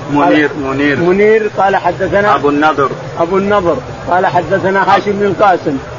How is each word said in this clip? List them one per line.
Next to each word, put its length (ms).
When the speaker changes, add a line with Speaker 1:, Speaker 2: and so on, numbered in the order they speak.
Speaker 1:
منير، 360
Speaker 2:
قال 120
Speaker 1:
منير. 360
Speaker 2:
منير 640
قال: 180
حدثنا 580
Speaker 1:
أبو 140
النضر. 420
Speaker 2:
أبو 180
النضر 380
قال: 160
حدثنا 680
هاشم 180
بن 140
القاسم 520